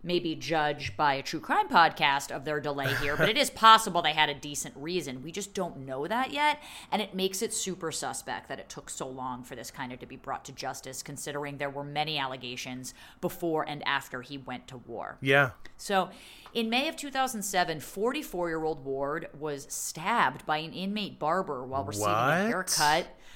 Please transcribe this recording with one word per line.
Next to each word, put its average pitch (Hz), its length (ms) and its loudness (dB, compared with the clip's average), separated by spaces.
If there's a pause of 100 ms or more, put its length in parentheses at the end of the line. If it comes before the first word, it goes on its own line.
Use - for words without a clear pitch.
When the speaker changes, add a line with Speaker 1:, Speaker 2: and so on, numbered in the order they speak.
Speaker 1:
maybe 170 320 0
judge 147 600 0
by 143 200 4
a 135 80 -6
true - 160 -4
crime 381 280 2
podcast 156 600 6
of 135 160 -6
their 151 140 0
delay 139 420 -2
here, 147 160 0
but 156 100 4
it 220 80 4
is 277 140 4
possible 214 540 8
they 151 100 4
had 156 160 6
a 139 60 -2
decent 139 420 -8
reason. 139 460 -4
We 151 80 -10
just - 240 -8
don't 180 220 -4
know 135 300 -4
that 240 240 0
yet, 294 300 2 (300)
and 202 100 2
it - 140 -4
makes 190 260 0
it 226 100 0
super 175 400 -4
suspect 123 580 -6
that 135 100 -8
it - 100 -16
took - 220 -14
so 143 160 -6
long 127 360 -6
for 135 120 -12
this 120 160 -10
kind 127 200 -8
of 127 100 -10
to 127 40 -12
be 131 100 -14
brought - 300 -8
to 139 60 -14
justice, 131 500 -8
considering 143 560 -6
there 139 140 -4
were 139 120 -8
many 147 360 -2
allegations 127 760 -6 (260)
before 170 480 0
and 143 200 -6
after 135 340 -2
he 143 160 -12
went 127 300 -10
to 127 180 -14
war. 98 360 -8
Speaker 2:
Yeah. 135 300 6 (240)
Speaker 1:
So, 185 360 0 (420)
in 226 160 -2
May 262 180 0
of 320 100 -4
two 285 120 -8
thousand 262 320 -2
seven, 175 380 0 (400)
forty-four-year-old 160 680 -2
Ward 139 420 -2 (100)
was 143 320 -4
stabbed 165 760 0
by 156 120 2
an 160 160 -6
inmate 190 460 -4
barber 151 460 0
while 131 180 -2
receiving 104 260 0
a 101 40 4
Speaker 2:
What? 147 340 4
Speaker 1:
haircut. 170 600 2 (280)